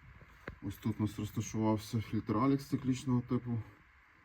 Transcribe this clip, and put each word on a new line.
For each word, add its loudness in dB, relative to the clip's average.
Ось -4
тут -2
у 2
нас 0
розташувався 0
фільтр -2
Alex 4
циклічного 0
типу, 0